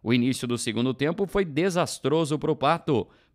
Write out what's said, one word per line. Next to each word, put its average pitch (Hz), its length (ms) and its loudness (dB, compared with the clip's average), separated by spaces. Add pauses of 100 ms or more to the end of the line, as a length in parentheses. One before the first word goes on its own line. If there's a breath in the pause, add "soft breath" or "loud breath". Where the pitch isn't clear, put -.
O 113 120 2
início 127 340 2
do 120 80 0
segundo 120 380 -2
tempo 170 320 -2
foi 196 180 0
desastroso 156 920 0
pro 151 180 0
Pato. 143 500 0 (280 soft breath)